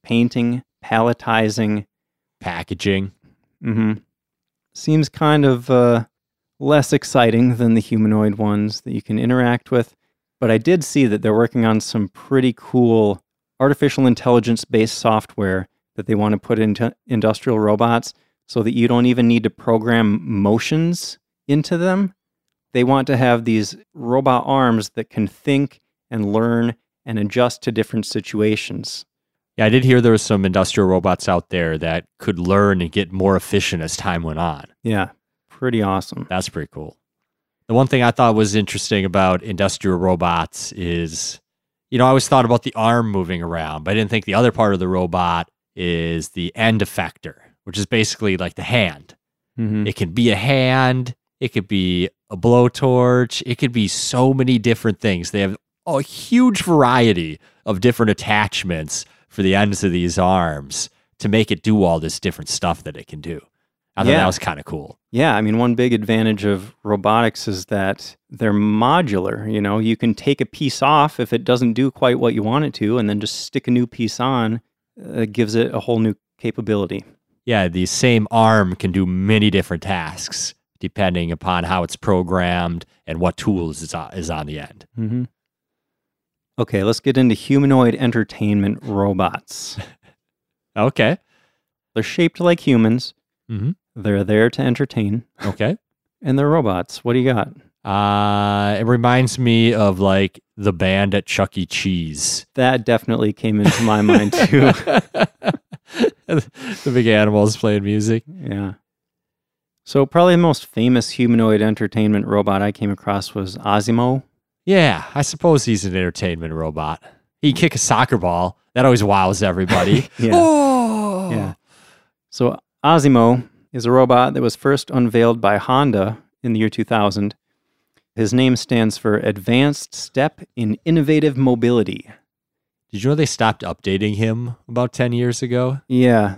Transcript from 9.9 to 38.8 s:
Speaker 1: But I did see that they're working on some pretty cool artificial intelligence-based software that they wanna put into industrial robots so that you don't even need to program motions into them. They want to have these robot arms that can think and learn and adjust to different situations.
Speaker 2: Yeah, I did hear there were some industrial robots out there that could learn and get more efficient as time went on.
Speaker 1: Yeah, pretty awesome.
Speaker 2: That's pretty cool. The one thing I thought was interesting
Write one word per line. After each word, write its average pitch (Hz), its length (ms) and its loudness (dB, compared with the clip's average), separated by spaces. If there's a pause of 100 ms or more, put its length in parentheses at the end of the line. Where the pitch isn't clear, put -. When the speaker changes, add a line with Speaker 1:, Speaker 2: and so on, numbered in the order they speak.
Speaker 1:
But 120 100 0
I 113 80 4
did 165 260 0
see 139 220 2
that 104 160 0
they're 107 140 0
working 117 300 0
on 110 160 2
some 104 260 -4
pretty 127 500 -2
cool 113 640 2 (380)
artificial 139 480 2
intelligence-based 117 920 0
software 101 680 -2 (280)
that 101 120 -10
they 113 80 0
wanna 104 240 0
put 117 180 -4
into 110 380 -2 (100)
industrial 110 540 -2
robots 117 560 0 (320)
so 117 160 -4
that 113 120 -2
you 117 120 2
don't 120 180 4
even 123 240 2
need 117 140 2
to 110 60 0
program 113 760 0
motions 123 920 -2 (300)
into 151 300 0
them. 185 360 -2 (600)
They 123 100 2
want 131 240 2
to 143 100 0
have 120 280 2
these 110 320 -2 (160)
robot 127 540 0
arms 123 480 2
that 113 140 -8
can 110 180 -4
think 139 520 -2 (300)
and 104 240 -4
learn 117 420 0 (300)
and 113 140 -6
adjust 120 440 0
to 123 80 -4
different 110 340 -4
situations. - 1000 -4 (520)
Speaker 2:
Yeah, 110 80 2
I 110 40 4
did 127 160 4
hear 123 160 6
there 117 120 6
were 110 40 4
some 101 280 0
industrial 95 440 2
robots 92 400 0
out 87 200 -2
there 82 280 -4
that 82 280 -6 (140)
could 90 200 -6
learn 98 420 2
and 82 100 -4
get 95 220 -4
more 95 240 2
efficient 92 460 -4
as 82 120 -8
time 85 280 -4
went 78 160 -8
on. 82 260 -6 (180)
Speaker 1:
Yeah, 104 260 -2 (400)
pretty 120 320 -4
awesome. 98 480 -4
Speaker 2:
That's 92 200 -6
pretty 78 240 -12
cool. - 240 -16 (720)
The 113 60 -2
one 127 140 4
thing 127 160 0
I 120 80 4
thought 117 240 2
was 107 200 2
interesting 101 500 -2